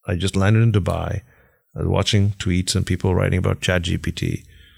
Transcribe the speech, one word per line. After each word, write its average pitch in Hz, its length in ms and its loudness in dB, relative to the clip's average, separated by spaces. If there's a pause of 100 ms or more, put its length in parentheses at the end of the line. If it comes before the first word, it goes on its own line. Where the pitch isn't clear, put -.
I 95 80 -2
just 92 200 -2
landed 101 260 4
in 117 100 4
Dubai. 87 500 -2 (540)
I - 40 -10
was 87 80 -2
watching 98 500 2
tweets 90 380 -2
and 90 100 0
people 92 300 0
writing 92 240 2
about 92 220 -2
Chat 90 200 0
G 85 160 -4
P - 140 -6
T. - 320 -6 (340)